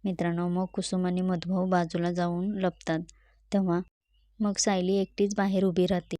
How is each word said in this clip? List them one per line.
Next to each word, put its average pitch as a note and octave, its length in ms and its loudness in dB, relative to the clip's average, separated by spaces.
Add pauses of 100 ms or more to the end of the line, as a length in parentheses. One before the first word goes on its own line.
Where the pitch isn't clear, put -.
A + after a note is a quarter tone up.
मित्रांनो, F3 420 -2
मग F3+ 180 0
कुसुम F#3 400 -2
आणि F3+ 160 0
मधुभाऊ F#3 440 0
बाजूला F3 460 0
जाऊन F3 460 -2
लपतात. F3 420 -2 (540)
तेव्हा F#3 260 2 (600)
मग G#3 180 0
सायली F#3+ 380 2
एकटीच G3+ 420 0
बाहेर G3 260 2
उभी F3+ 220 4
राहते. F3+ 340 -2